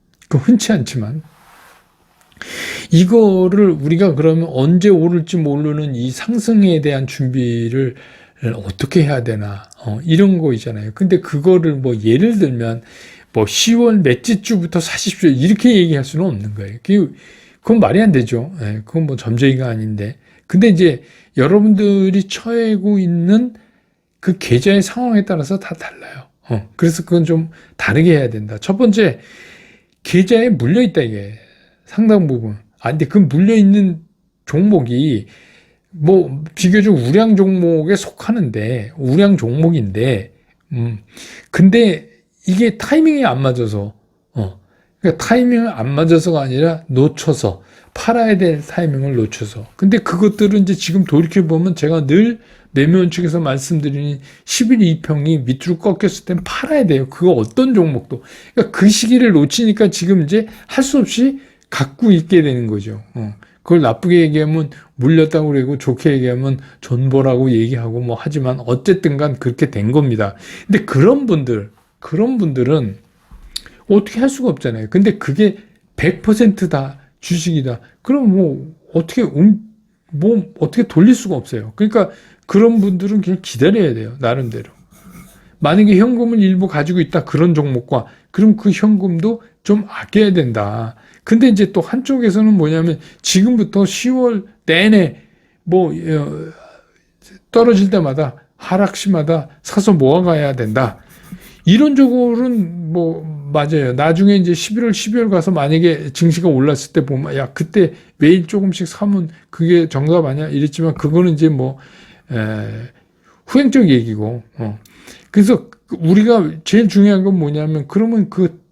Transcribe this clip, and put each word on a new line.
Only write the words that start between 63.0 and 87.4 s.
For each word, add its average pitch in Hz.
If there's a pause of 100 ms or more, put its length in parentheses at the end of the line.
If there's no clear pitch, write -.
어. 107 (260)
그걸 170
나쁘게 170
얘기하면 156 (240)
물렸다고 156
그러고 135
좋게 135
얘기하면 131 (220)
존버라고 131
얘기하고 117
뭐 117
하지만 135
어쨌든 143
간 147
그렇게 127
된 107
겁니다. 117 (320)
근데 190
그런 240
분들, 123 (280)
그런 233
분들은 131 (920)
어떻게 208
할 269
수가 262
없잖아요. 113
근데 196
그게 185 (380)
백 165
퍼센트 214
다 139 (240)
주식이다. 156 (220)
그럼 262
뭐 165 (180)
어떻게 170
음, 175 (500)
뭐 180
어떻게 156
돌릴 208
수가 196
없어요. 110
그러니까 208 (340)
그런 226
분들은 196
그냥 180
기다려야 165
돼요. 110
나름대로. 120 (920)
만약에 190
현금을 233
일부 190
가지고 156
있다, 165
그런 165